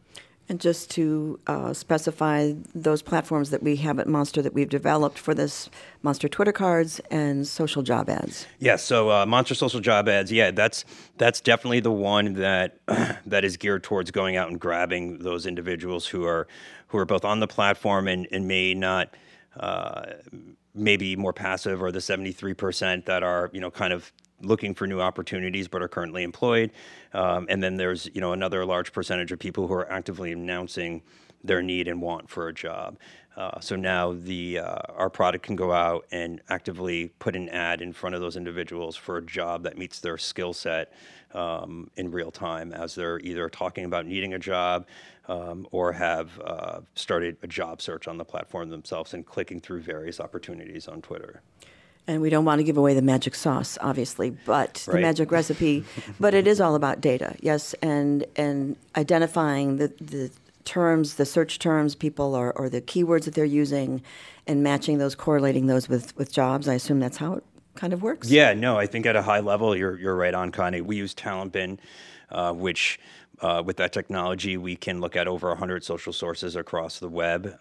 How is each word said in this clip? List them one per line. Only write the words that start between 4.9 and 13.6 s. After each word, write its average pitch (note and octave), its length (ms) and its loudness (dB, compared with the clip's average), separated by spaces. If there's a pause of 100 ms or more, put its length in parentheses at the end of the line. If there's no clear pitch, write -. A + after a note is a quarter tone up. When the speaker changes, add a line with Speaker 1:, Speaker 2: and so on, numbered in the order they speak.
Speaker 1:
for - 160 0
this, D3 360 -2 (320)
Monster D3 260 0
Twitter G3+ 240 4
cards E3+ 480 2 (100)
and C#3+ 380 2
social D3 360 -2
job A#2+ 260 2
ads. - 380 -4 (120)
Speaker 2:
Yeah, A#2+ 160 6
so, A2 340 4
uh, G2+ 160 6
Monster B2 300 4
Social B2+ 240 0
Job G#2 300 4
Ads, G2 200 4
yeah, A2 220 6
that's, G#2 320 2 (340)
that's A#2+ 220 4
definitely A#2+ 400 4
the A2+ 120 2
one G2+ 420 4
that, F#2+ 480 2
<clears throat> A2+ 440 -2
that G2 200 2
is F2+ 100 0
geared G2 280 -2